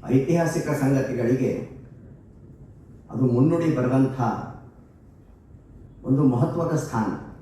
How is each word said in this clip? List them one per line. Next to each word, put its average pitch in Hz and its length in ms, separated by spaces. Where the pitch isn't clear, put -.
ಐತಿಹಾಸಿಕ 160 640
ಸಂಗತಿಗಳಿಗೆ 131 800
ಅದು 123 160
ಮುನ್ನುಡಿ 160 500
ಬರೆದಂಥ 131 440
ಒಂದು 139 200
ಮಹತ್ವದ 151 520
ಸ್ಥಾನ. 110 340